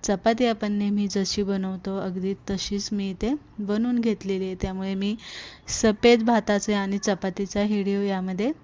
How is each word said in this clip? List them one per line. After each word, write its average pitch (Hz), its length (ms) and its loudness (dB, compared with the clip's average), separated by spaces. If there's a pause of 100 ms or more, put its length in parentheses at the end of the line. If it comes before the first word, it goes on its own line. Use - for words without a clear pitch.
चपाती 226 420 2
आपण 220 260 0
नेहमी 202 360 0
जशी 196 360 0
बनवतो 190 540 -2
अगदी 190 360 -2 (160)
तशीच 196 420 -4
मी 196 180 -2
इथे 208 240 -2 (260)
बनवून 220 400 0
घेतलेली 196 460 0
आहे. 185 100 -4
त्यामुळे 190 400 -4
मी 202 200 0 (520)
सफेद 226 560 6
भाताचे 214 500 2
आणि 196 240 0
चपातीचा 196 640 -2
व्हिडिओ 202 400 0
यामध्ये 190 500 -2 (120)